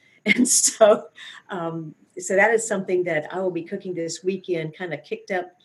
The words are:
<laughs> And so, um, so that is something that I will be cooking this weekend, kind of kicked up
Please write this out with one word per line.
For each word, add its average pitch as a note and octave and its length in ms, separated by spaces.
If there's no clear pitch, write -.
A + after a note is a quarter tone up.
<laughs> - 160
And A#3+ 220
so, - 600
um, E3 420
so - 180
that G#3 160
is A3+ 160
something F#3+ 360
that E3 280
I E3+ 80
will F3+ 120
be E3 120
cooking F#3+ 300
this E3 300
weekend, F3+ 520
kind F3+ 160
of D3 120
kicked - 260
up F3+ 220